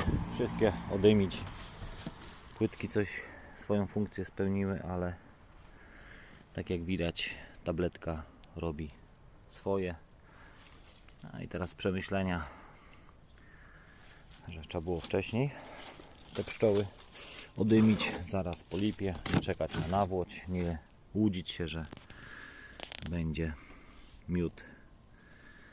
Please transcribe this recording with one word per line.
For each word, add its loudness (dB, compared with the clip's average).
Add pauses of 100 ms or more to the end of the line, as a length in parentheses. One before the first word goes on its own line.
(340)
wszystkie 4 (180)
odymić. 8 (1200)
Płytki 0
coś, 0 (360)
swoją 2
funkcję 0
spełniły, 0
ale -2 (1400)
tak -4
jak 2
widać, 0 (280)
tabletka -2 (320)
robi -2 (600)
swoje. 0 (1400)
A -8
i -6
teraz -2
przemyślenia, 2 (2000)
że -10
trzeba -4
było 0
wcześniej 2 (840)
te -2
pszczoły 4 (680)
odymić, 8 (140)
zaraz -2
po -4
lipie, 2 (180)
nie 6
czekać -2
na 0
nawłoć, 2
nie 0 (380)
łudzić 4
się, -2
że -4 (1200)
będzie 0 (760)
miód, 0 (1080)